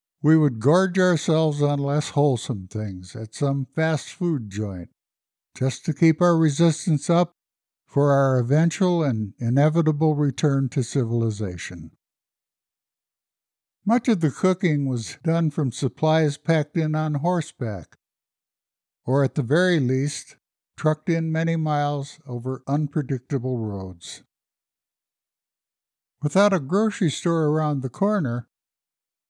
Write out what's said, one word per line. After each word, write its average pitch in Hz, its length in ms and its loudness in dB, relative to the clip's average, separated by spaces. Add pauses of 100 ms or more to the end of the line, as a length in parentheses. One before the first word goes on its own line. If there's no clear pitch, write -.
(220)
we 156 140 4
would 143 240 2
gorge 175 380 4
ourselves 160 640 2
on 143 160 2
less 143 320 -2
wholesome 127 580 0
things 95 460 -8
at 113 200 -12
some 139 400 -2
fast 160 340 -2
food 151 400 -4
joint, 98 400 -6 (680)
just - 280 -4
to 156 80 0
keep 165 300 2
our 175 140 4
resistance 160 760 0
up 170 240 2 (500)
for 143 280 2
our 135 260 4
eventual 165 640 2
and 110 360 -2
inevitable 151 760 2
return 139 560 0
to 135 120 -2
civilization. 107 1080 -4 (1900)
Much 233 220 0
of 208 140 2
the 156 100 2
cooking 160 580 0
was 120 360 -6
done 165 260 2
from 143 220 -2
supplies 156 680 0
packed 160 380 -2
in 156 180 0
on 156 200 -2
horseback, 139 840 -4 (1080)
or 135 200 2
at 131 100 -2
the 147 80 0
very 165 380 2
least, 131 560 -4 (400)
trucked 156 320 -2
in 165 240 -2
many 165 240 0
miles 147 680 -2
over 127 440 -8
unpredictable 135 880 -2
roads. 95 640 -8 (2000)
Without 190 300 2
a 180 80 0
grocery 185 500 0
store 165 360 0
around 151 360 0
the 131 60 -6
corner, 151 580 -2 (840)